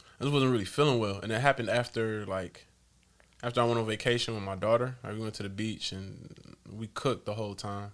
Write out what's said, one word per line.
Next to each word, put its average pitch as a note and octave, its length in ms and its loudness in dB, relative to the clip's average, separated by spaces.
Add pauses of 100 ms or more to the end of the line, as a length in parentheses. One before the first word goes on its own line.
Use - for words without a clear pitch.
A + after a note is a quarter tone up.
(200)
I - 40 -10
just C#3+ 80 2
wasn't C3 200 6
really G#2+ 120 2
feeling C#3 360 4
well, G2 200 0
and G#2 120 -4
it A2 80 2
happened C3 280 4
after, A2+ 580 0
like, F#2+ 400 -6 (760)
after A#2+ 180 0
I A#2+ 40 6
went A#2 160 4
on A2 60 -2
vacation A#2 480 0
with G2+ 100 -6
my G2 100 -4
daughter. A#2 480 2
Like, G#2 120 -8
we A2 60 -6
went G#2+ 140 -4
to - 80 -8
the G2+ 60 -4
beach G#2 420 -4
and G2 420 -12 (400)
we A2 140 -10
cooked - 400 -2
the G#2 80 -4
whole G#2 220 -6
time. G2+ 380 -8